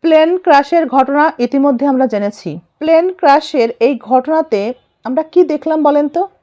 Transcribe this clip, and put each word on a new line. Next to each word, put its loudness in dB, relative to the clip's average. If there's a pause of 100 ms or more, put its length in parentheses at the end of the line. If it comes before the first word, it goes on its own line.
প্লেন 2
ক্র্যাশের 2
ঘটনা 0
ইতিমধ্যে 0
আমরা 0
জেনেছি। -6 (200)
প্লেন 0
ক্র্যাশের 0 (120)
এই 0
ঘটনাতে -2 (300)
আমরা -4
কি 2
দেখলাম -2
বলেন 2
তো -4 (140)